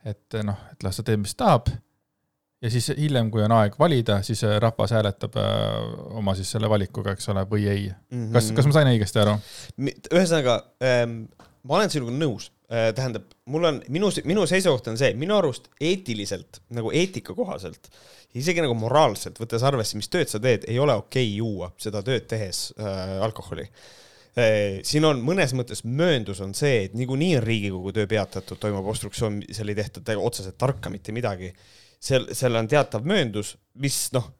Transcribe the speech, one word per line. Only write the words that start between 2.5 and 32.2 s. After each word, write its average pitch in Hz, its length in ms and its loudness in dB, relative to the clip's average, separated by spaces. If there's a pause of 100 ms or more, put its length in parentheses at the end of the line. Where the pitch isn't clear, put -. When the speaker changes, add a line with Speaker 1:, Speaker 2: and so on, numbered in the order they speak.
Speaker 1:
ja 113 100 -2
siis 120 180 0
hiljem, 135 400 2
kui 107 160 2
on 113 80 6
aeg 104 240 4
valida, 123 440 4
siis, 107 200 -2
äh, 107 160 2
rahvas 113 380 2
hääletab, 104 420 -2
äh, 52 320 0 (440)
oma 101 200 0
siis 95 160 -6
selle 110 180 -2
valikuga, 101 460 0
eks - 160 -8
ole, 98 160 -2
või 104 240 0
ei. 101 160 -2 (200)
Speaker 2:
Mhm. 117 280 -6
Speaker 1:
Kas, 110 180 4
kas 131 140 4
ma 143 80 4
sain 147 160 8
õigesti 110 320 4
aru? 104 160 4 (360)
Speaker 2:
Mi-, 131 200 -4 (120)
ühesõnaga, 160 520 4 (220)
ähm, 120 400 2 (400)
ma 143 180 0
olen 202 160 2
sinuga 123 240 -2
nõus. 127 320 -2 (140)
Äh, 113 260 2
tähendab, 113 380 -4 (140)
mul 151 200 -4
on, 156 140 2 (100)
minu 180 240 0
se-, - 160 -4
minu 196 160 2
seisukoht 175 480 2
on 110 80 -4
see, 123 160 4
minu 170 240 0
arust 151 380 -2
eetiliselt, 113 800 -4 (120)
nagu 113 200 -4
eetika 180 480 -2
kohaselt, 135 540 -8 (420)
isegi 165 300 0
nagu 123 100 2
moraalselt, 113 640 2
võttes 113 240 -2
arvesse, 131 320 2
mis 107 160 -6
tööd 156 160 0
sa 104 160 -6
teed, 117 240 2
ei 120 160 0
ole 139 160 4
okei 127 380 0
juua 101 320 -4 (100)
seda 104 240 -6
tööd 120 240 -2
tehes, 104 380 -4 (100)
äh, 98 380 -6 (100)
alkoholi. - 460 -6 (680)
Äh, 104 460 2
siin 151 240 2
on 139 160 2
mõnes 147 320 0
mõttes 120 320 -6
mööndus 120 560 0
on 95 160 -8
see, 123 300 2
et 98 100 -8
niikuinii 135 400 0
on 110 80 0
Riigikogu 98 480 -2
töö 104 160 0
peatatud, 104 480 -4
toimub 101 320 -2
obstruktsioon, 104 560 -4
seal 104 240 -8
ei 104 80 -4
tehta 98 240 -6
te-, 107 160 -2
otseselt 95 400 -4
tarka 131 320 -2
mitte 98 240 -10
midagi. 95 400 -6 (480)
Seal, 131 320 0